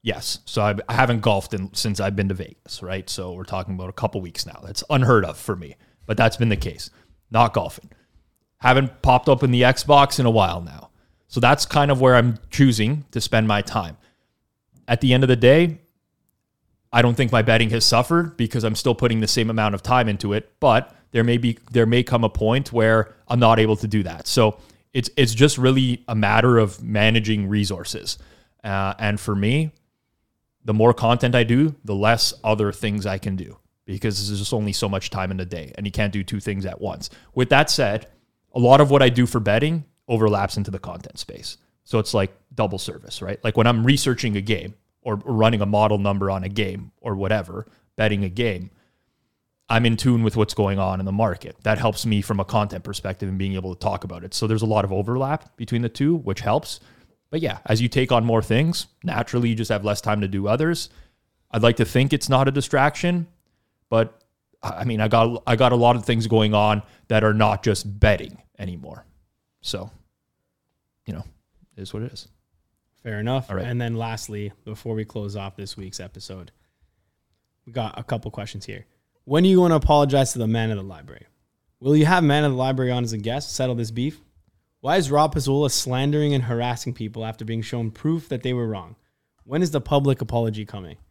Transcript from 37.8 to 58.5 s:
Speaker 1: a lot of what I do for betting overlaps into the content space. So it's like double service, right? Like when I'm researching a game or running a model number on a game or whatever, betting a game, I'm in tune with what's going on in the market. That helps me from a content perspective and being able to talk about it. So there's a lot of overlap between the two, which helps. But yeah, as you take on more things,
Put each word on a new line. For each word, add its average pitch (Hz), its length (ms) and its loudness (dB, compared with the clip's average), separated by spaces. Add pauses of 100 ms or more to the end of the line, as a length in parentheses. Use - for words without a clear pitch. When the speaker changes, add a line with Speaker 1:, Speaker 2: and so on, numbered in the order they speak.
Speaker 1:
a 127 60 -2
lot 127 200 8
of 143 100 6
what 139 120 6
I 127 60 6
do 123 180 2
for 117 140 -2
betting 131 440 0 (220)
overlaps 104 500 0
into 104 140 -4
the 95 80 -8
content - 400 -14
space. - 380 -16 (280)
So - 140 -2
it's 104 160 -4
like 98 180 0 (220)
double 98 240 -2
service, - 440 -12
right? 98 200 -10
Like 113 140 -2
when 117 100 4
I'm 117 180 2
researching 127 520 2
a 101 40 -2
game 98 340 -6 (280)
or 110 140 -4
running 110 440 2
a 104 60 0
model 104 320 2
number 98 320 -2
on 95 140 -4
a 95 40 -6
game 98 520 -6
or 104 160 -6
whatever, 95 500 -4 (300)
betting 104 260 0
a 98 60 -2
game, 92 420 -4 (1000)
I'm 117 140 2
in 113 100 2
tune 117 280 2
with 110 120 0
what's 107 160 0
going 98 280 0
on 92 180 -2
in 95 80 -6
the 98 60 -4
market. 101 500 -4
That 107 160 0
helps 110 260 -2
me 104 180 0
from 101 180 -4
a 95 40 -2
content 104 380 -2
perspective 98 460 -8
and 95 100 -6
being 95 160 -4
able 92 180 -8
to 90 60 -14
talk 101 240 -6
about 87 220 -14
it. 90 100 -14
So 113 140 -4
there's 110 140 0
a 113 40 -2
lot 107 180 0
of 95 80 -4
overlap 127 640 -4
between 117 260 -4
the 117 60 -4
two, 151 280 0
which 110 240 -6
helps. - 400 -4 (500)
But 165 100 -6
yeah, - 260 -6
as 110 140 0
you 120 80 0
take 131 220 0
on 117 140 2
more 113 180 2
things, 151 460 -2 (160)